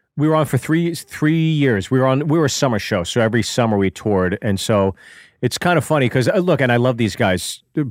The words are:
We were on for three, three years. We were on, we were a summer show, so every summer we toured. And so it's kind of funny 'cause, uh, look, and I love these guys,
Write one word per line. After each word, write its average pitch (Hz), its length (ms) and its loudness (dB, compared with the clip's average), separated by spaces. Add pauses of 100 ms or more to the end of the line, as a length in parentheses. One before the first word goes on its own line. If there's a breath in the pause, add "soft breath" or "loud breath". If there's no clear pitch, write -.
(160 soft breath)
We 147 100 0
were 156 80 2
on 156 120 2
for 131 120 0
three, 170 360 -2
three 160 560 0
years. 135 400 0
We 131 100 2
were 131 60 2
on, 135 200 0
we 156 120 0
were 156 80 2
a 123 40 0
summer 120 300 0
show, 92 240 -2
so - 160 -2
every 110 220 2
summer 113 340 0
we 98 140 2
toured. 95 520 -2
And 98 160 -2
so 98 380 0 (460 loud breath)
it's 123 160 -4
kind 175 200 2
of 131 60 -2
funny 139 240 0
'cause, 127 200 0
uh, 185 100 0
look, 175 220 0
and 123 120 2
I 120 40 4
love 120 200 0
these 113 180 -2
guys, - 480 -2 (280)